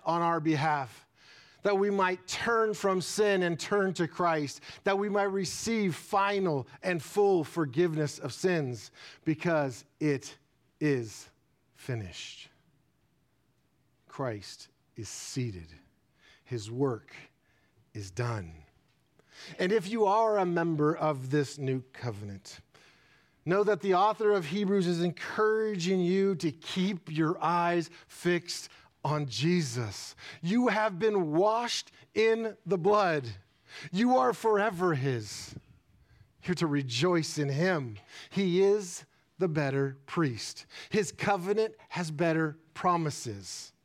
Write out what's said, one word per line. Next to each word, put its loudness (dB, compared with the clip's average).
on 2
our 2
behalf, -2
that 2
we 2
might 0
turn 0
from 0
sin 2
and 0
turn 0
to 0
Christ, 0
that 2
we 0
might 2
receive 0
final 0
and -2
full 4
forgiveness 0
of -6
sins, -2
because 0
it -2
is -2
finished. -10
Christ -8
is -12
seated. -8
His -10
work -4
is -12
done. -8
And 0
if 2
you 0
are 4
a 2
member 2
of -2
this 0
new -2
covenant, -10
know 2
that 2
the 2
author 4
of 2
Hebrews 2
is 0
encouraging 0
you 2
to -2
keep -4
your 0
eyes 2
fixed -4
on -2
Jesus. -2
You 2
have 0
been 2
washed 2
in 2
the 0
blood. 2
You 4
are 4
forever 2
his. -4
You're -2
to -2
rejoice 0
in 0
him. -2
He 2
is 0
the 0
better 0
priest. -2
His 0
covenant -2
has -6
better 0
promises. -4